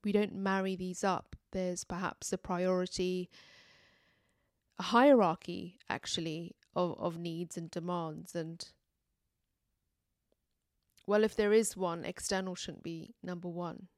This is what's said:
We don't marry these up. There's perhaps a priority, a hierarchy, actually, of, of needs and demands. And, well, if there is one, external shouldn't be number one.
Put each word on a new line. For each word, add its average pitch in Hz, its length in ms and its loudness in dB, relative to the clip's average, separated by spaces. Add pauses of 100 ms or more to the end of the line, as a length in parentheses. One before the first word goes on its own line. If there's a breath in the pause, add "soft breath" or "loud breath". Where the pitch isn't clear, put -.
We 208 100 0
don't 208 220 2
marry 190 420 -2
these 185 280 -6
up. - 320 -2 (160)
There's 180 320 -2
perhaps - 480 -6
a 185 60 -2
priority, 180 880 0 (1500 soft breath)
a 185 60 -6
hierarchy, 185 920 6 (120)
actually, 165 640 -6 (200)
of, 175 240 0
of 170 200 -4
needs 170 400 -6
and 165 120 -10
demands. 170 640 -6
And, 165 320 -8 (2500)
well, 208 160 6
if 214 140 2
there 208 160 4
is 220 240 6
one, 170 300 -2
external 185 480 -4
shouldn't - 280 -10
be 165 400 -10
number 180 260 -8
one. 175 500 -8